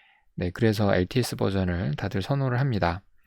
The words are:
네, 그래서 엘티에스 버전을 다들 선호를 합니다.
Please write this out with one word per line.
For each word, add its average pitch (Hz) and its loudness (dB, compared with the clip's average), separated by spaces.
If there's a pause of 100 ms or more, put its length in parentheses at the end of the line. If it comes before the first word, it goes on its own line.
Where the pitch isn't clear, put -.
(340)
네, 90 -2
그래서 107 2
엘티에스 92 0
버전을 95 0
다들 101 -4
선호를 135 -2
합니다. 101 0 (240)